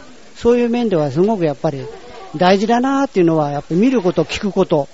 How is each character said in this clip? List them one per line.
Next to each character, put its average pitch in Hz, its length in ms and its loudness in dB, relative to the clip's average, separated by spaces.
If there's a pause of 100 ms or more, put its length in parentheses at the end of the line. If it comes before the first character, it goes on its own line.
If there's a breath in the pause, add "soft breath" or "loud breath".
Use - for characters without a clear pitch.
(340)
そ 240 200 2
う 247 40 2
い 240 60 2
う 233 60 0
面 240 180 0
で 185 80 0
は 147 140 0
す 131 100 0
ご 214 160 2
く 175 80 -2
や 151 80 0
っ 135 40 -12
ぱ 160 140 -4
り 135 160 -8 (500)
大 185 220 4
事 214 80 -2
だ 233 140 2
な 269 240 0
っ 269 40 0
て - 120 -2
い - 20 4
う 170 40 4
の 165 100 2
は、 147 140 0
や 143 100 -6
っ - 20 -6
ぱ - 80 -16
り 160 60 -2
見 226 140 4
る 247 120 0
こ 175 100 0
と、 165 120 0
聞 - 160 -8
く 202 120 -4
こ 190 120 2
と 151 300 0